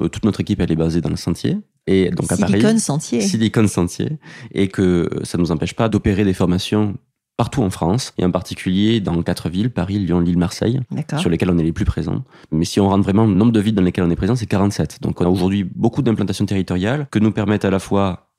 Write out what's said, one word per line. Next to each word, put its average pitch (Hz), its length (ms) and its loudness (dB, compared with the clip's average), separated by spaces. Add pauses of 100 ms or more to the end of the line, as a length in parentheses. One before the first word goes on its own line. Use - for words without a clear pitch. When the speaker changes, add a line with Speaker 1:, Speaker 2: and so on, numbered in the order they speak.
Speaker 1:
euh, 82 80 0
toute - 160 -6
notre 101 160 0
équipe, 95 200 -2
elle 85 120 0
est 80 40 2
basée 80 240 0
dans 80 100 -4
le 82 60 -2
Sentier. 101 420 -2 (280)
Et 95 240 4
donc - 220 -2
à 87 40 0
Paris, 202 180 0
Speaker 2:
Silicon 208 240 4
Sentier. 214 420 -2
Speaker 1:
Silicon 113 480 2
Sentier. 101 500 -2 (340)
Et 98 140 0
que, 90 460 2
euh, 76 100 -6
ça - 160 -4
nous 87 140 2
empêche 82 220 -2
pas 117 140 0
d'opérer 107 360 2
des 95 100 2
formations 98 600 0 (400)
partout 120 280 0
en 95 60 0
France, 95 460 -2
et - 80 0
en 90 60 4
particulier 98 680 0
dans 85 240 -2
quatre - 240 -4
villes, 104 220 -2
Paris, 95 280 -2
Lyon, 87 220 0
Lille, 87 180 2
Marseille, 101 420 0 (120)
Speaker 2:
D'accord. 151 260 -6
Speaker 1:
sur 175 120 0
lesquelles 85 200 0
on 87 80 2
est 80 60 2
les 82 80 0
plus - 120 -4
présents. 87 380 -4 (300)
Mais 80 120 0
si - 140 -2
on 98 100 4
rentre 98 140 2
vraiment 101 240 2
le 104 80 2
nombre 107 160 6
de 113 80 2
villes 104 160 2
dans 98 80 2
lesquelles 90 220 2
on 85 60 2
est 85 60 2
présent, 104 200 0
c'est 110 100 -4
quarante-sept. 98 560 -2
Donc - 180 -4
on 90 40 2
a 87 40 4
aujourd'hui 95 360 2
beaucoup - 380 -2
d'implantations 104 440 0
territoriales 98 640 -2
que - 80 0
nous 104 140 4
permettent 104 320 0
à 101 60 4
la 95 100 2
fois 98 480 -2 (100)